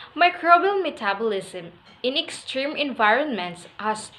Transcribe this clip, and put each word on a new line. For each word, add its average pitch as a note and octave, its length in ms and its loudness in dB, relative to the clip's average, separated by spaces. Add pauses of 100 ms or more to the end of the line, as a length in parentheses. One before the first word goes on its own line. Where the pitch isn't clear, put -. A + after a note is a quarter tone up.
(160)
Microbial F4 640 4
metabolism G3 920 -4 (300)
in C4 160 -2
extreme D4+ 580 -6
environments A3+ 920 0 (100)
has G#3+ 420 -4